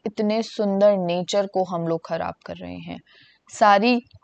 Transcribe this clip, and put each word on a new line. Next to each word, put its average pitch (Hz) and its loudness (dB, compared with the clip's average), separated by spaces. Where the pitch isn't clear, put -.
इतने 214 -2
सुंदर 202 2
नेचर 180 -2
को 185 -2
हम 170 -4
लोग 165 -2
खराब 170 -6
कर 175 -12
रहे 180 -12
हैं, 170 -14
सारी 214 6